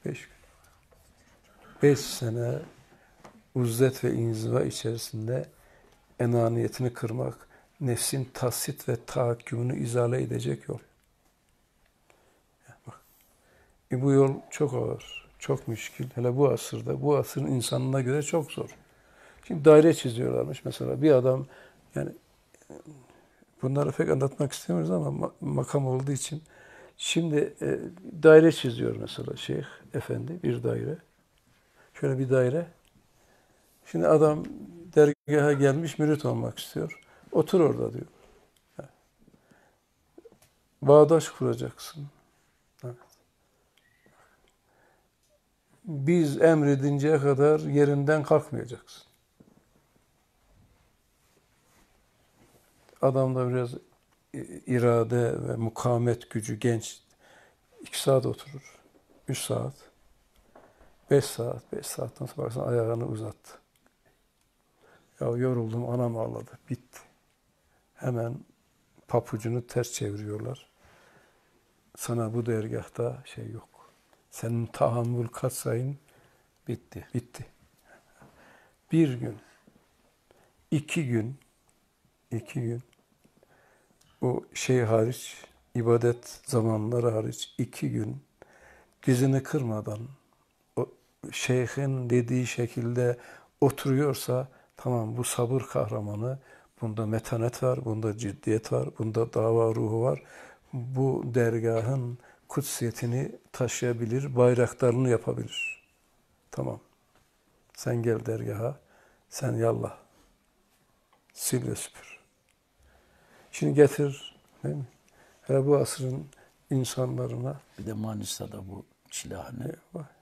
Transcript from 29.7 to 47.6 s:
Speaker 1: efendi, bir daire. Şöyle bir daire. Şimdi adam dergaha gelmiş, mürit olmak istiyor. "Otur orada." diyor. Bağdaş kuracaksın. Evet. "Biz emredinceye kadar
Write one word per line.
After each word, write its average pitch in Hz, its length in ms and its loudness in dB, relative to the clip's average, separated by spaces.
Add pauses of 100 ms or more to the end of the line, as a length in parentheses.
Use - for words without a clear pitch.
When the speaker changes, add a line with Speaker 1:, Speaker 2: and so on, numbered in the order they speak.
Speaker 1:
efendi, 127 480 -6
bir 120 200 -2
daire. 117 360 -4 (960)
Şöyle 135 240 -2
bir 131 120 -2
daire. 135 360 4 (1200)
Şimdi 165 200 0
adam 151 380 4 (520)
dergaha 147 560 4
gelmiş, 139 460 2
mürit 151 260 2
olmak 117 340 -4
istiyor. - 420 -8 (320)
"Otur 170 280 4
orada." 117 320 2
diyor. 123 140 -8 (2750)
Bağdaş 151 460 8
kuracaksın. 127 800 -6 (800)
Evet. - 100 -10 (3000)
"Biz 151 580 2
emredinceye 143 760 4
kadar 143 420 4